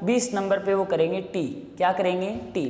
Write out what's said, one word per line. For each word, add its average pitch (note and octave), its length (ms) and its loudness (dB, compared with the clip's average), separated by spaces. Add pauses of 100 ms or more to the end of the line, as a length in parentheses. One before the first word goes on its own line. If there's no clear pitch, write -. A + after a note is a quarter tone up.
बीस A#3 300 2
नंबर G3 240 2
पे G3 160 2
वो G3 100 2
करेंगे F3+ 360 2
टी। F#3 240 -4 (320)
क्या F3+ 160 4
करेंगे? F#3 380 0 (240)
टी। E3+ 160 0